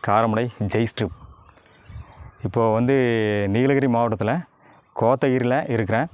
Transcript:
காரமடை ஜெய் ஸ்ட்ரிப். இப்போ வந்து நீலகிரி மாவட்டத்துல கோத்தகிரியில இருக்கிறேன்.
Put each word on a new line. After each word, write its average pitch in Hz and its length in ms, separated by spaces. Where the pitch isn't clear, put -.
காரமடை 113 440
ஜெய் 107 200
ஸ்ட்ரிப். 104 300
இப்போ 113 300
வந்து 123 240
நீலகிரி 135 380
மாவட்டத்துல 117 460
கோத்தகிரியில 127 760
இருக்கிறேன். 113 440